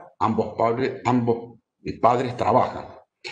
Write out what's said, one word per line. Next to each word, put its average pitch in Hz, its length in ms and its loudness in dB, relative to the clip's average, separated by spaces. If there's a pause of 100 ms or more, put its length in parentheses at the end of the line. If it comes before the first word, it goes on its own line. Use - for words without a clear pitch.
(200)
ambos 110 380 0
padre-, 117 480 0
ambos 120 540 0 (420)
padres 120 340 2
trabajan. - 520 0 (440)